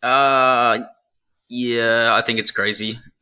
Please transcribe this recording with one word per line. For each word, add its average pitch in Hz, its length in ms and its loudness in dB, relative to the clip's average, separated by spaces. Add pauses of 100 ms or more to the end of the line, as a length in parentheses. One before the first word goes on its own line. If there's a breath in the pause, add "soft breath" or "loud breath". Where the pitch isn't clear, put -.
Uh, 131 760 2 (680)
yeah, 117 680 0
I 113 60 2
think 113 180 -2
it's - 120 -4
crazy. 107 480 -4 (220)